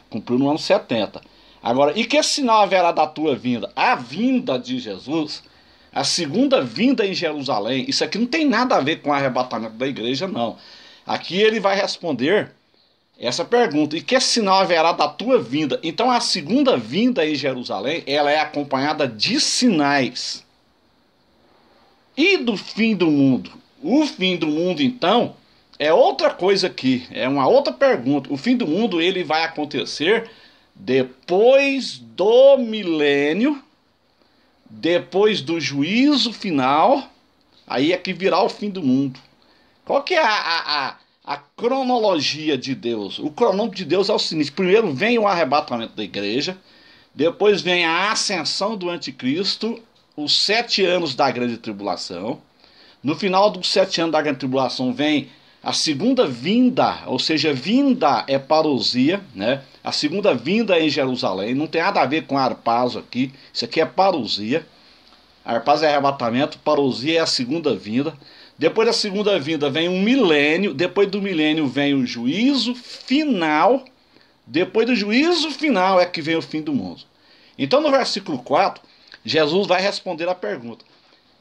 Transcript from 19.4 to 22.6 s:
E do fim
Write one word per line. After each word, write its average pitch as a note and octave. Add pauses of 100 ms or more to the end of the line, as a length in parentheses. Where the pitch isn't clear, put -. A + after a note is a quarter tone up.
E F#4
do A#3+
fim A3